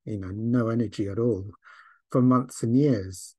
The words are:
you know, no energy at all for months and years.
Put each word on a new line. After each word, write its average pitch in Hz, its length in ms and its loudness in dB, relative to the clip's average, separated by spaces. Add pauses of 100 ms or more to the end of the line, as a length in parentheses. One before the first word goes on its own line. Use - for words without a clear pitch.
you 110 120 -6
know, 92 140 -8
no 113 380 0
energy 110 380 -2
at 98 120 -6
all 107 320 0 (580)
for 135 100 2
months 127 440 2
and 117 120 2
years. 107 640 0